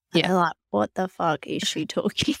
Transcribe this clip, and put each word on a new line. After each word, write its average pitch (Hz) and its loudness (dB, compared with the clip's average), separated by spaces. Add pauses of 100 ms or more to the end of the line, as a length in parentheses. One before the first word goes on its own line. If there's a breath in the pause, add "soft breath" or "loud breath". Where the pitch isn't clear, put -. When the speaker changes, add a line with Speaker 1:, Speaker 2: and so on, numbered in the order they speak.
(140)
Speaker 1:
And 170 6
Speaker 2:
Yeah. - 0
Speaker 1:
they're 185 4
like, 165 2 (180)
"What 208 0
the 185 -2
fuck 165 -2
is - -4
she 156 -2
talking - -2